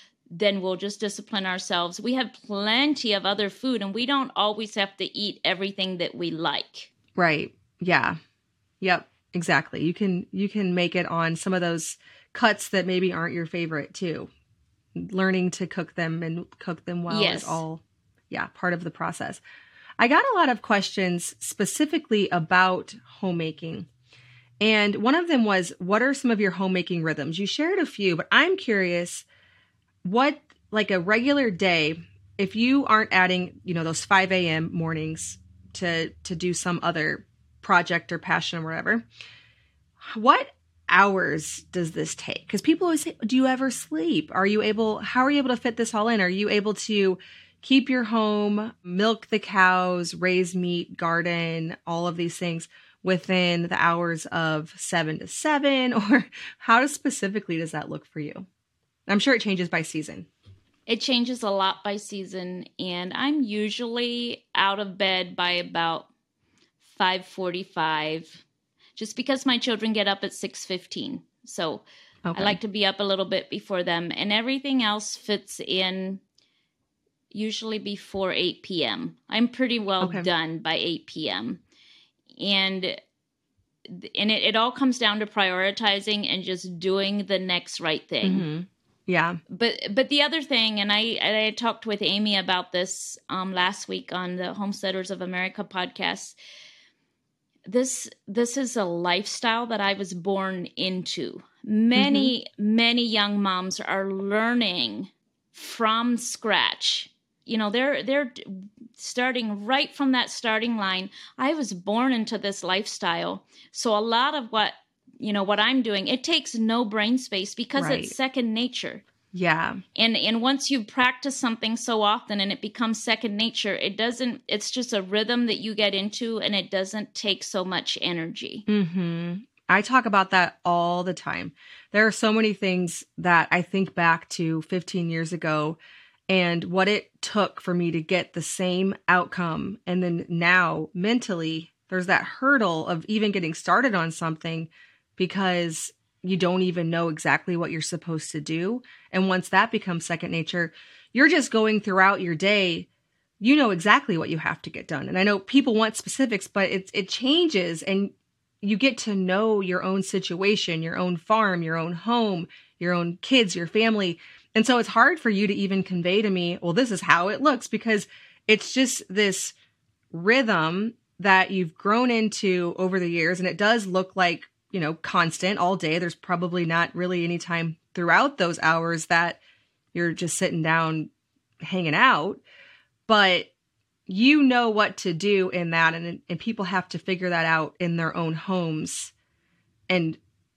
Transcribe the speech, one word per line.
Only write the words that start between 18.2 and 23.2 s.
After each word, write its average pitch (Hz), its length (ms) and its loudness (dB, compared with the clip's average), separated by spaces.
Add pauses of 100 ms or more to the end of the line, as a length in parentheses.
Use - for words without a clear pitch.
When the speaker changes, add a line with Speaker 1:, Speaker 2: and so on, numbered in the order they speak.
Speaker 2:
yeah, - 240 -6
part 180 200 -4
of 170 100 -6
the 160 80 -8
process. - 500 -8 (560)
I 233 100 6
got 320 160 6
a 523 140 2
lot 320 120 6
of 233 120 0
questions 185 760 0
specifically 226 920 0
about 180 640 2 (240)
homemaking. 165 720 -4 (760)